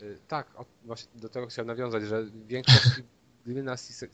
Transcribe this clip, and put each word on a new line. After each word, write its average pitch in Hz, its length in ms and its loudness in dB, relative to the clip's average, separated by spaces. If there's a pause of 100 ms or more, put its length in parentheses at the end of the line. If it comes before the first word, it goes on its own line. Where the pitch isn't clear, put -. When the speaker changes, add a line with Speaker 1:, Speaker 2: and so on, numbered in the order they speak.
Speaker 1:
Y, 104 160 -10 (100)
tak, 147 200 -4 (100)
o, 123 80 -12 (200)
właśnie 113 300 -12
do 113 140 -12
tego 123 180 -8
chciałem 113 200 -6
nawiązać, 117 360 -2
że 110 220 -2 (220)
większość 127 320 8 (400)
Speaker 2:
<laughs> - 260 -20
Speaker 1:
gry 127 180 -4
na 127 140 -4
Six, - 360 -14